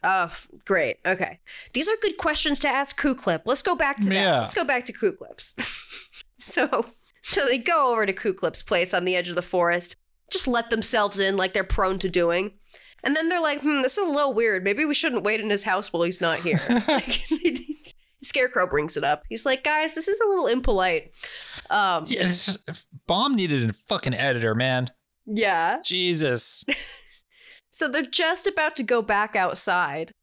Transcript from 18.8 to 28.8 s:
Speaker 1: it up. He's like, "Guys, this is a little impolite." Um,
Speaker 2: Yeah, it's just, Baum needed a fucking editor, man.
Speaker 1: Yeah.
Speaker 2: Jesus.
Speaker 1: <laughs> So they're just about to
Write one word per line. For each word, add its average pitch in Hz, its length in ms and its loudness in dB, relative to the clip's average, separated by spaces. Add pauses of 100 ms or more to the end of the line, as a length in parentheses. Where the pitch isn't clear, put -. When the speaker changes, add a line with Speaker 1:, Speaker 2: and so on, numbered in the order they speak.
Speaker 1:
it 147 80 -4
up. 147 240 0
He's 226 180 -4
like, 262 160 0
"Guys, 311 320 0
this 320 140 -2
is 415 120 0
a - 80 4
little 359 200 2
impolite." 196 640 0 (560)
Um, 185 380 2
Speaker 2:
Yeah, - 180 0
it's 180 200 2
just, - 400 -8 (200)
Baum 240 300 2
needed 143 340 2
a - 20 -4
fucking - 420 -2
editor, 117 420 2
man. 127 340 2 (340)
Speaker 1:
Yeah. 208 600 0
Speaker 2:
Jesus. 165 840 0
Speaker 1:
<laughs> 277 60 0 (1000)
So 302 140 -2
they're 285 140 0
just 339 440 0
about 311 300 0
to 269 60 -4